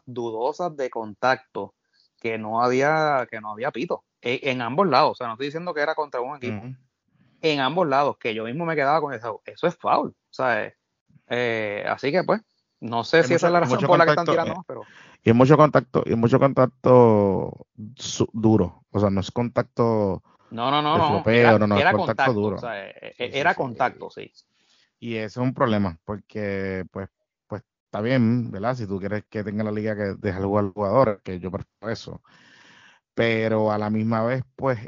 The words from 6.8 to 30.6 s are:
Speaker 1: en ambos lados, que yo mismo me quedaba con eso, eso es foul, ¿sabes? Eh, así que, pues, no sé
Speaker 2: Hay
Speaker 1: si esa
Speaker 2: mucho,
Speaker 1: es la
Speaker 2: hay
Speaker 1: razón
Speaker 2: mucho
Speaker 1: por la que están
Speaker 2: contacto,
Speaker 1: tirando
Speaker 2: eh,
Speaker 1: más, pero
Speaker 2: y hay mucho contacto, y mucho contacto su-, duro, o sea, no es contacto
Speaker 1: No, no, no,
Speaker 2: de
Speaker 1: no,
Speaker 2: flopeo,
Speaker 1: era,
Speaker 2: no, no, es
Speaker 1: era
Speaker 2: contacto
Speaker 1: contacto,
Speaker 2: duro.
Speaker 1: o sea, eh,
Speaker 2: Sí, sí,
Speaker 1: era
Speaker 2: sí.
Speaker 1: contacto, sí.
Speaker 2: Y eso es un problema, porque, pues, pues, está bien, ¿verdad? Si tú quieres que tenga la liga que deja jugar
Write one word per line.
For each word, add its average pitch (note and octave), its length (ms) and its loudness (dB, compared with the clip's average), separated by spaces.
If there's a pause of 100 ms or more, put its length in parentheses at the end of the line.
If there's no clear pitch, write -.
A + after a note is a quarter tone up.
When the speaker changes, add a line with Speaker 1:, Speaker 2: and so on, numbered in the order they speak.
Speaker 1:
en D3+ 200 0
ambos D#3+ 260 0
lados, C3+ 300 0
que A#2 160 -6
yo A2 120 -6
mismo C#3+ 200 -6
me D#3+ 100 -4
quedaba D3 240 2
con C#3+ 140 -6
eso, A2 320 -10
eso G#2+ 220 -4
es F3 100 -4
foul, A#2 360 0 (160)
¿sabes? A2 440 -4 (540)
Eh, A2+ 600 -4
así B2+ 240 -4
que, F3 120 0
pues, G#3+ 180 0 (400)
no A#2 240 -4
sé - 120 4
Speaker 2:
Hay E3+ 80 8
Speaker 1:
si E3+ 100 0
esa F3 120 2
Speaker 2:
mucho, - 0 -
Speaker 1:
es E3+ 40 2
la F3 80 4
Speaker 2:
hay E3 40 2
Speaker 1:
razón B2+ 140 2
Speaker 2:
mucho C#3 100 0
Speaker 1:
por F3 100 6
la E3+ 80 6
que D#3 60 4
están E3 140 0
Speaker 2:
contacto, - 60 2
Speaker 1:
tirando - 220 0
Speaker 2:
eh, - 40 -10
Speaker 1:
más, F#3 80 -14
pero A#2 160 -12 (400)
Speaker 2:
y - 80 2
hay A2+ 60 8
mucho C3 220 8
contacto, D3 480 4
y - 100 0
mucho A#2 240 4
contacto A#2+ 1300 4 (280)
su-, - 380 -4
duro, A2 580 2
o G#2 80 -2
sea, G2+ 100 4
no G2 120 0
es - 100 -8
contacto A#2 880 -2 (300)
Speaker 1:
No, A#2 200 -4
no, D3 100 2
no, D3+ 120 0
Speaker 2:
de - 60 2
Speaker 1:
no, D#3+ 100 2
Speaker 2:
flopeo, A2 240 0
Speaker 1:
era, A#2 260 6
Speaker 2:
no, G#2+ 80 2
no, G#2 80 2
es G2+ 60 4
Speaker 1:
era F3 120 4
Speaker 2:
contacto G3 140 0 (180)
Speaker 1:
contacto, C3 80 2
Speaker 2:
duro. G#2 240 -2
Speaker 1:
o - 20 -10
sea, G#2 300 -10
eh, - 280 -18
Speaker 2:
Sí, B2 80 -8
sí, A2+ 40 -8 (100)
Speaker 1:
era D#3 120 2
Speaker 2:
sí. G3 60 -2
Speaker 1:
contacto, A#2 520 -4
sí. - 220 -18 (680)
Speaker 2:
Y A#2 160 -8
eso A2 260 -8
es B2+ 60 0
un C3 60 -2
problema, G#2+ 520 2
porque, G2 840 -8
pues, F#2+ 180 -10 (380)
pues, G#2 160 -10 (220)
está - 140 -10
bien, A#2 500 0
¿verdad? A2 260 -6
Si A#2 120 -8
tú G2 100 -4
quieres G2 320 -6
que G#2+ 140 -6
tenga G#2 220 -6
la G#2+ 80 -4
liga G#2+ 220 -4
que G2+ 220 -4
deja F#2+ 240 -4
jugar G2 240 2